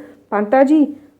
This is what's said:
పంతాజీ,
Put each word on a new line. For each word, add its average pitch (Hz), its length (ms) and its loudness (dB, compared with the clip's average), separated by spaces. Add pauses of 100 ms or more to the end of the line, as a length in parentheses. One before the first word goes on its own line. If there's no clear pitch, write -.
(340)
పంతాజీ, 262 540 0 (320)